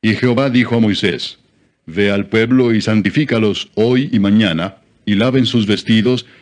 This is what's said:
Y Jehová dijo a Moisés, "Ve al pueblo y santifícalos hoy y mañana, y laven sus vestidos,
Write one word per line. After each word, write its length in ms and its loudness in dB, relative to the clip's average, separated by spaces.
Y 140 0
Jehová 340 0
dijo 280 0
a 40 2
Moisés, 580 -2
"Ve 240 -2
al 180 -4
pueblo 440 2
y 80 2
santifícalos 960 -2
hoy 380 0
y 80 0
mañana, 560 0
y 120 0
laven 280 0
sus 220 0
vestidos, 580 0